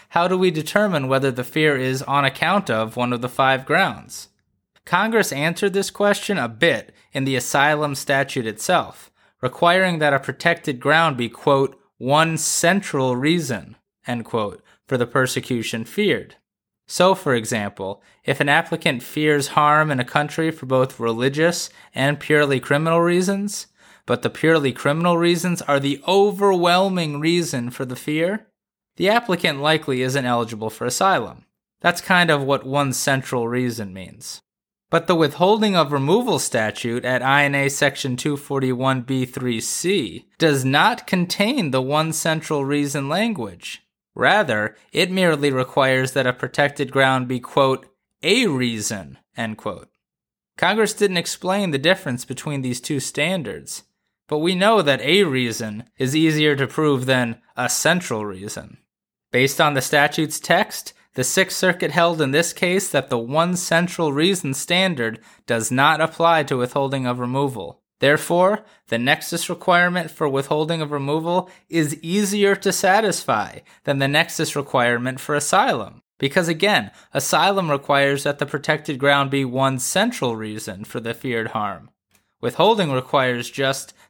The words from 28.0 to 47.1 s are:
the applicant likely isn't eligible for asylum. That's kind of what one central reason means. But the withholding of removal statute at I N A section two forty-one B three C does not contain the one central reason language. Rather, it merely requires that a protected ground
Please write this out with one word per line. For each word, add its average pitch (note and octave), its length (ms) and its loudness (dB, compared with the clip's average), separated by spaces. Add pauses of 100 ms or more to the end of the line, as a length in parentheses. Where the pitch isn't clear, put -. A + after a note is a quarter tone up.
the F3+ 120 0
applicant F3+ 520 0
likely C#3+ 400 0
isn't B2+ 240 0
eligible A2+ 440 -2
for - 160 -8
asylum. C3+ 600 0 (360)
That's E3+ 200 0
kind F3 280 2
of C#3+ 140 2
what C3+ 220 0
one C#3 280 0
central C3 540 -2
reason A#2 460 -4
means. - 480 -16 (500)
But E3 160 0
the F#3 80 4
withholding F#3+ 600 2
of D3 160 2
removal D#3+ 460 2
statute A#2 680 -2
at B2 200 0
I C#3 220 4
N C#3+ 100 0
A C#3 120 0
section C#3 480 -2
two C#3+ 220 -2
forty-one C3 640 -2
B C3 240 -2
three B2 340 -4
C C#3 680 -2 (100)
does C#3+ 260 4
not D#3+ 440 2
contain F#3+ 640 0
the C3 100 0
one D3+ 320 0
central D#3 500 -2
reason C#3+ 460 -2
language. D#3+ 720 -4 (320)
Rather, B2 640 0 (160)
it F3+ 180 0
merely D#3 400 2
requires C3 600 0
that C3 160 0
a B2 40 2
protected C#3 580 -2
ground C3 380 2